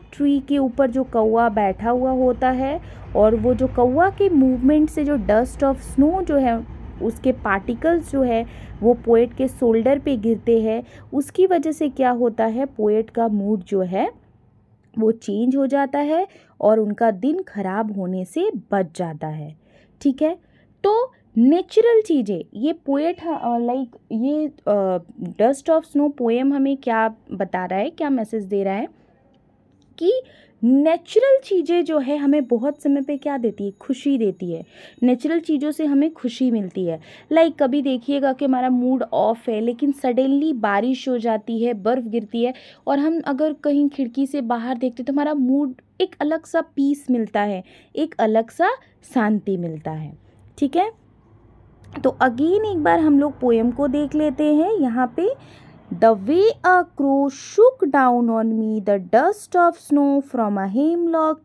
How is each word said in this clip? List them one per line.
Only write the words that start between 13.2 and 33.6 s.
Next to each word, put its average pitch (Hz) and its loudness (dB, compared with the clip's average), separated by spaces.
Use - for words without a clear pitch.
मूड 208 -2
जो 196 -2
है, 190 -2
वो 220 4
चेंज 226 -2
हो 277 0
जाता 277 0
है 311 0
और 220 4
उनका 220 0
दिन 277 -2
खराब 208 -6
होने 185 -6
से 370 -4
बच 185 -2
जाता 160 -8
है। 156 -12
ठीक 277 -2
है, 320 0
तो 453 0
नेचुरल 370 4
चीज़ें, 220 -2
ये 277 -2
पोएट 320 -4
ह-, 320 -4
अ, 240 -4
लाइक 240 -4
ये, 285 -2
अ, 196 0
dust 226 -2
of 320 4
snow 285 -2
poem 247 0
हमें 269 0
क्या 226 -2
बता 185 -6
रहा 190 -4
है, 233 -2
क्या 320 -6
मैसेज 220 -4
दे 196 -4
रहा 190 -2
है 226 -6
कि 339 2
नेचुरल 339 4
चीज़ें 349 0
जो 311 0
है 277 -2
हमें 285 2
बहुत 254 -2
समय 285 0
पे 285 -4
क्या 277 -4
देती 214 -4